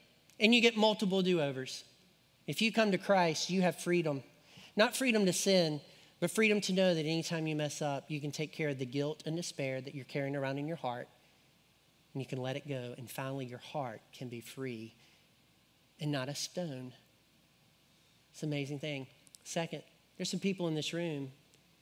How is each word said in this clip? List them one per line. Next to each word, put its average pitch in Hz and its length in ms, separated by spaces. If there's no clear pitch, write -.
And 220 140
you 240 80
get 226 160
multiple 208 440
do-overs. 143 640
If 147 160
you 220 100
come 220 200
to 180 60
Christ, 175 520
you 185 120
have 175 180
freedom. 156 440
Not 220 200
freedom 226 300
to 175 80
sin, 170 480
but 175 100
freedom 208 320
to 190 120
know 185 200
that 160 120
anytime 160 420
you 156 80
mess 151 260
up, 143 300
you 151 80
can 143 120
take 151 200
care 156 180
of 139 80
the 131 80
guilt 143 400
and 160 120
despair 135 420
that 131 160
you're 127 100
carrying 139 300
around 135 220
in 143 100
your 165 100
heart, 123 300
and 135 80
you 120 60
can 131 140
let 131 160
it 147 100
go, 123 300
and 123 120
finally 135 360
your 120 140
heart 123 420
can 131 160
be 117 140
free 117 520
and 147 100
not 131 160
a 143 80
stone. 131 580
It's - 120
an 156 60
amazing 143 300
thing. 139 280
Second, 165 380
there's 180 120
some 185 120
people 185 260
in 156 80
this 151 160
room 156 400